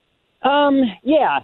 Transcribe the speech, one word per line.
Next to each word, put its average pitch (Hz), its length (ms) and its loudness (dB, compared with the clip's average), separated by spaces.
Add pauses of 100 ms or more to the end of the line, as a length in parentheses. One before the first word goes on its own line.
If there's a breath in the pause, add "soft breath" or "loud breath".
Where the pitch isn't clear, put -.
(440)
Um, 277 400 0 (200)
yeah, 226 400 0